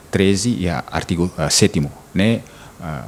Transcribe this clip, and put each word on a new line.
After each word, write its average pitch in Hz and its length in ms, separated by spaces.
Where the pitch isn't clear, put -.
treze 98 380
ia 87 420
artigo, 87 460
eh, 73 120
sétimo, 85 400
né? 110 280
Ah, 73 300